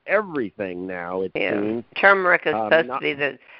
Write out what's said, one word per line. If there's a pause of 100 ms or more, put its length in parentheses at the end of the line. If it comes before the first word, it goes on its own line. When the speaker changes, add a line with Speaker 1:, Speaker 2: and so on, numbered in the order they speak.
Speaker 1:
everything
now,
it
Speaker 2:
Yeah. (100)
Speaker 1:
seems. (120)
Speaker 2:
Turmeric
is
Speaker 1:
Um,
Speaker 2:
supposed
Speaker 1:
not
Speaker 2:
to
be
the, (220)